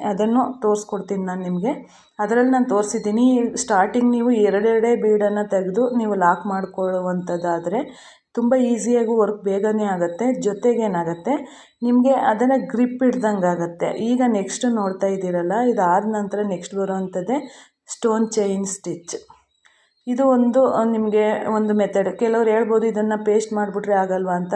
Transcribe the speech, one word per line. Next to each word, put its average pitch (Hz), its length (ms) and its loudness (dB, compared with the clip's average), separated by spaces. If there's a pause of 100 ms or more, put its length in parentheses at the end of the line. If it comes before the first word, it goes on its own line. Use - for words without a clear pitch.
ಅದನ್ನು 226 580 0
ತೋರಿಸ್ಕೊಡ್ತೀನಿ 208 640 -2
ನಾನು 185 160 -6
ನಿಮಗೆ. 180 480 -4 (300)
ಅದರಲ್ಲಿ 240 320 2
ನಾನು 254 140 2
ತೋರಿಸಿದ್ದೀನಿ. 226 920 0
ಸ್ಟಾರ್ಟಿಂಗ್ 220 560 2
ನೀವು 240 200 2
ಎರಡೆರಡೇ 220 640 2
ಬೀಡನ್ನು 208 540 0
ತೆಗೆದು 196 460 0
ನೀವು 214 200 0
ಲಾಕ್ 185 320 2
ಮಾಡ್ಕೊಳ್ಳುವಂಥದ್ದಾದರೆ 180 1600 -4 (240)
ತುಂಬ 240 220 0
ಈಸಿಯಾಗಿ 233 640 2
ವರ್ಕ್ 208 240 0
ಬೇಗನೆ 208 400 0
ಆಗುತ್ತೆ. 196 580 0
ಜೊತೆಗೇನಾಗುತ್ತೆ 202 960 -2 (480)
ನಿಮಗೆ 247 300 4
ಅದನ್ನು 240 540 2
ಗ್ರಿಪ್ 247 360 -2
ಹಿಡ್ದಂಗೆ 208 440 0
ಆಗುತ್ತೆ. 170 400 -2
ಈಗ 247 400 -2
ನೆಕ್ಸ್ಟ್ 208 380 -2
ನೋಡ್ತಾ 196 420 -2
ಇದ್ದೀರಲ್ಲ, 180 520 -2
ಇದಾದ 208 480 2
ನಂತರ 208 400 -4
ನೆಕ್ಸ್ಟ್ 180 280 -8
ಬರುವಂಥದ್ದೇ 190 760 -4 (400)
ಸ್ಟೋನ್ 220 400 0
ಚೈನ್ 196 340 -2
ಸ್ಟಿಚ್. - 500 -10 (920)
ಇದು 247 200 0
ಒಂದು, 247 460 4
ಆ, 226 100 2
ನಿಮಗೆ 214 720 0
ಒಂದು 214 200 0
ಮೆಥಡ್. 196 460 0
ಕೆಲವ್ರು 226 300 2
ಹೇಳ್ಬೋದು 220 380 2
ಇದನ್ನು 214 380 -2
ಪೇಸ್ಟ್ 214 280 0
ಮಾಡಿಬಿಟ್ರೆ 202 400 -2
ಆಗಲ್ವಾ 185 400 0
ಅಂತ. 180 220 -2